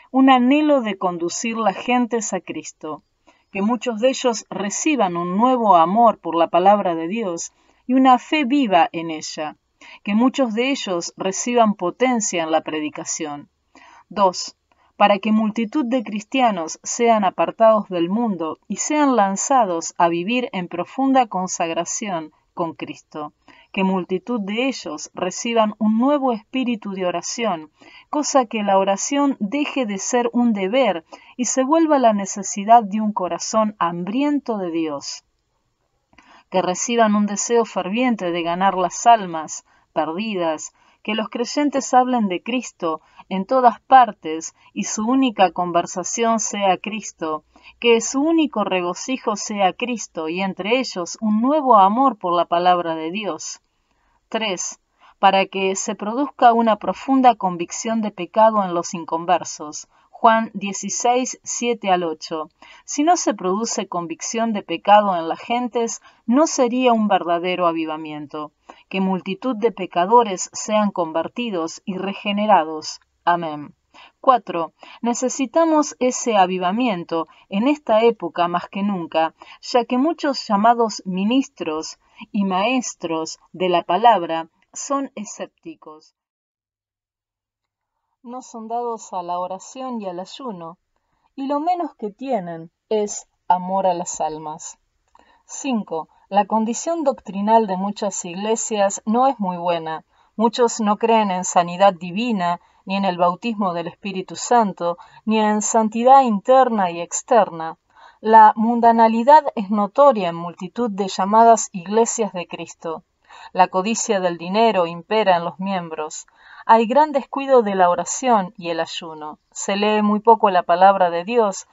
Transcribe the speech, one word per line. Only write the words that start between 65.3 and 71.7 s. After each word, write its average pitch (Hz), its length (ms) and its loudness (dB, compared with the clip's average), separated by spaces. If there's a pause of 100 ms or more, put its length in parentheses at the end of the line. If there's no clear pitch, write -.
gentes, 240 640 -4 (240)
no 277 220 4
sería 247 480 2
un 214 140 2
verdadero 175 580 0
avivamiento. 156 840 -6 (380)
Que 190 140 -2
multitud 190 520 -4
de 220 160 0
pecadores 190 840 0
sean 214 380 0
convertidos 165 920 -6